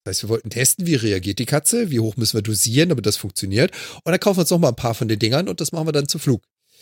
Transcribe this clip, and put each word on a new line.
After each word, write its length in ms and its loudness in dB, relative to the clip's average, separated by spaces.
Das 140 -6
heißt, 60 -6
wir 40 -8
wollten 220 -2
testen, 360 0
wie 80 2
reagiert 460 0
die 60 -2
Katze, 440 0
wie 80 0
hoch 180 0
müssen 220 0
wir 40 0
dosieren, 480 2
damit 160 0
das 100 0
funktioniert. 560 -2
Und 80 0
dann 80 2
kaufen 180 4
wir 40 4
uns 80 2
noch 100 4
mal 80 6
ein 80 0
paar 180 -2
von 140 -2
den 100 0
Dingern 300 0
und 120 -6
das 120 -4
machen 160 -2
wir 40 -2
dann 140 0
zu 140 -4
Flug. 240 2